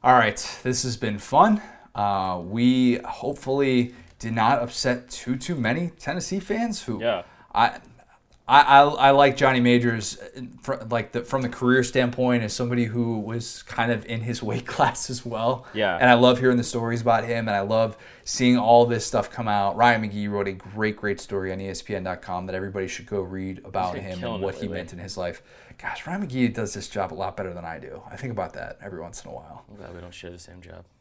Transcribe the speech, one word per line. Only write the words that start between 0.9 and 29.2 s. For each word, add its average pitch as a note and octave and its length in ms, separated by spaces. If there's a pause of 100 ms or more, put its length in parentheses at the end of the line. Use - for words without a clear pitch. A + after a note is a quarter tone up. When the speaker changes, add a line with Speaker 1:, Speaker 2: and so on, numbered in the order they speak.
Speaker 1:
been G#2+ 220
fun. G#3 420 (340)
Uh, G2 480
we A#2+ 560
hopefully C3 960 (240)
did A2+ 140
not A#2 300
upset B2 480
too, - 260
too E3+ 200
many C#3 340
Tennessee F3+ 500
fans A3+ 440
who A2 160
Speaker 2:
Yeah. G#2+ 220 (320)
Speaker 1:
I, - 260 (680)
I, C3+ 140
I, C#3 180
I C#3+ 300
like C#3+ 260
Johnny C3 240
Majors, A#2+ 580
uh, - 220 (220)
fr-, C3+ 260
like, A#2 240
the, A#2+ 100
from C3 200
the B2 80
career B2 340
standpoint B2 580
as G#2 120
somebody A#2+ 320
who A#2 340
was A2+ 440
kind A#2 280
of G#2+ 140
in A2+ 160
his A#2 200
<laughs> - 0
weight A2+ 240
class - 440
as - 140
well. A#2+ 500
Speaker 2:
Yeah. G2+ 220
Speaker 1:
And B2 120
I B2 60
love B2 260
hearing B2+ 160
the A#2+ 80
stories A#2 380
about A2+ 220
him, A#2 220
and G#2 80
I G2+ 60
love A2 360 (280)
seeing B2 320
all A#2+ 300
this A#2 200
stuff - 240
come A2+ 180
out. G2+ 280
Ryan A2+ 320
McGee G#2 220
wrote G2+ 180
a G2 40
great, G#2 440
great G2+ 240
story F#2+ 320
on F#2+ 80
E G2 80
S F2+ 140
P G#2 120
N F#2 100
dot F2+ 180
com F2+ 240
that F#2 80
everybody F#2+ 340
should F#2 180
go G2+ 140
read F#2+ 440
about F#2 300
Speaker 2:
He's - 80
been F#2+ 100
Speaker 1:
him F2+ 80
Speaker 2:
killing A#2 160
Speaker 1:
and F#2+ 80
what F#2 100
Speaker 2:
it - 40
Speaker 1:
he - 40
Speaker 2:
lately. F2+ 160
Speaker 1:
meant F2 160
in F2 40
his F#2 180
life. F2 260 (340)
Gosh, - 300
Ryan F#3 200
McGee B2+ 280
does G#2+ 200
this G2 140
job F#2 240
a - 20
lot F#2+ 220
better F#2 160
than E2+ 120
I E2 140
do. C2+ 320
I - 60
think B2+ 160
about F#2+ 220
that - 280
every F#2 180
once - 240